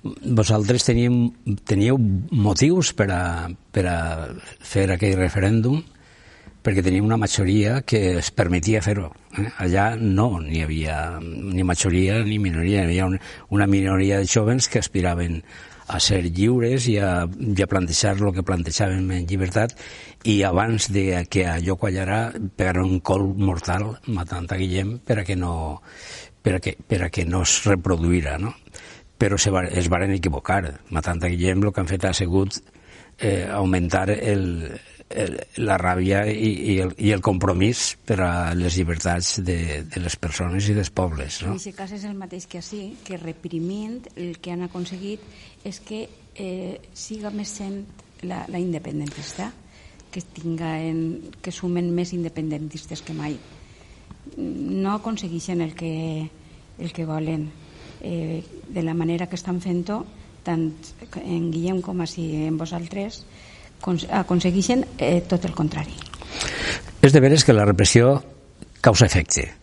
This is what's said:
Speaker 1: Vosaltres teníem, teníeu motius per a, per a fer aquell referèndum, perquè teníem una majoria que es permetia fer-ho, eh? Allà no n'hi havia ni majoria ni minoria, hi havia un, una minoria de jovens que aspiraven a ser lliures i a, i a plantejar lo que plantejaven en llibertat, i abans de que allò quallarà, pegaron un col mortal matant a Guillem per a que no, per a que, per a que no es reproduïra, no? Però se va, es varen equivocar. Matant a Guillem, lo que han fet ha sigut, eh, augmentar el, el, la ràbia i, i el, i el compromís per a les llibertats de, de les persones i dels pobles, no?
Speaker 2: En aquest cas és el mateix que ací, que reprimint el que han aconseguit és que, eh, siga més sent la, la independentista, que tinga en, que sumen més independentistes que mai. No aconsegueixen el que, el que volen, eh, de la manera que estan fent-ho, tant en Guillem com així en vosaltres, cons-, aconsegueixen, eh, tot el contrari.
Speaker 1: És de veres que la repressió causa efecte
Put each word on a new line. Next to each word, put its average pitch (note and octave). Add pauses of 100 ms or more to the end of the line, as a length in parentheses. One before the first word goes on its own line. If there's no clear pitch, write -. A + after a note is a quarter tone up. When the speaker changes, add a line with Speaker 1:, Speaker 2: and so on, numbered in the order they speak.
Speaker 1:
Vosaltres A2
teníem, A#2+ (340)
teníeu A#2 (300)
motius C#3
per G2+
a, F2+ (500)
per F#2+
a F2 (640)
fer -
aquell F#2+
referèndum, G#2+ (800)
perquè G2
teníem F#2
una A2+
majoria G#2
que F#2
es -
permetia F#2
fer-ho, G2+ (220)
eh? G2+ (120)
Allà G2
no G#2
n'hi D#2+
havia D#2 (240)
ni F2+
majoria F#2
ni G#2+
minoria, F#2+
hi -
havia F2+
un, F#2+ (320)
una G2+
minoria G2
de G2
jovens A#2
que A#2
aspiraven F2 (440)
a -
ser F#2
lliures A#2
i G#2
a, G2 (120)
i G2
a F#2
plantejar F#2+
lo G2+
que F#2
plantejaven F#2
en F2
llibertat, F#2+ (480)
i G#2
abans G2+
de F#2+
que F#2
allò F2
quallarà, G2+ (240)
pegaron F#2
un F#2
col G2 (100)
mortal G2 (120)
matant F2
a F#2
Guillem F#2+
per A2
a -
que F#2
no, E2+ (880)
per F#2
a F2+
que, -
per F#2
a E2+
que F#2
no F2+
es -
reproduïra, E2+
no? A2 (580)
Però G2+
se -
va, F#2
es F2
varen F#2
equivocar. F2 (160)
Matant E2+
a F2+
Guillem, F#2
lo G#2
que -
han E2+
fet F#2+
ha F#2
sigut, F#2+ (560)
eh, F#2+
augmentar F#2+
el, G#2 (640)
el, F#2 (180)
la G#2
ràbia F#2
i, G#2+ (160)
i G2+
el, F#2
i G#2+
el F#2
compromís G2 (100)
per G#2
a F2 (200)
les F2
llibertats F2
de, F2 (300)
de F2
les F2
persones F2
i G#2
dels F#2+
pobles, D#2
no? G2
Speaker 2:
En -
aquest F#3+
cas F#3+
és G3
el G3+
mateix F3+
que -
ací, G#3 (240)
que F#3+
reprimint F3 (100)
el F3
que F3+
han F3
aconseguit F#3 (420)
és G3
que, A3 (340)
eh, F#3 (160)
siga G#3
més G#3
sent G3 (380)
la, F3+
la F3
independentista, D3+ (640)
que F3+
tinga E3
en, D#3+ (400)
que F3+
sumen F3
més F3
independentistes D#3
que D#3+
mai. D3+ (1000)
No F#3+
aconsegueixen F#3
el D#3
que, D#3+ (480)
el E3+
que E3
volen, D#3 (480)
eh, E3 (260)
de F3+
la D#3+
manera E3+
que F3+
estan F3+
fent-ho, F#3 (380)
tant E3 (460)
en E3+
Guillem F3
com F3+
així E3 (180)
en D#3+
vosaltres, F3 (560)
cons-, F3
aconsegueixen, F#3 (140)
eh, F3
tot F3
el E3
contrari. D3+ (1080)
Speaker 1:
És C#3
de C#3+
veres C#3+
que B2
la G#2
repressió A#2 (560)
causa A2+
efecte - (140)